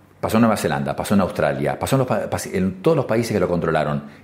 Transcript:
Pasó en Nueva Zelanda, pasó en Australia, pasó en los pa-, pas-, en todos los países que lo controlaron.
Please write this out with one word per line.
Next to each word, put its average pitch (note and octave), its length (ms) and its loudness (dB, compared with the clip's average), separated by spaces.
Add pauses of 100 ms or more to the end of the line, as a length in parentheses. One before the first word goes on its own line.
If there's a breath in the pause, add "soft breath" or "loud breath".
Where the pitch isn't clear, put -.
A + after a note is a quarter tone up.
(180)
Pasó G#2+ 200 0
en A2+ 40 6
Nueva A2 140 4
Zelanda, C#2+ 400 -2
pasó F2+ 180 -2
en G2 60 4
Australia, C#2+ 580 0
pasó A2+ 180 0
en - 20 4
los B2+ 100 0
pa-, G#2 220 -2
pas-, - 240 -6
en F#2 260 -2
todos D#3+ 160 2
los B2+ 80 0
países A2+ 280 0
que G2 80 2
lo F2 80 2
controlaron. D#2 560 0 (200 loud breath)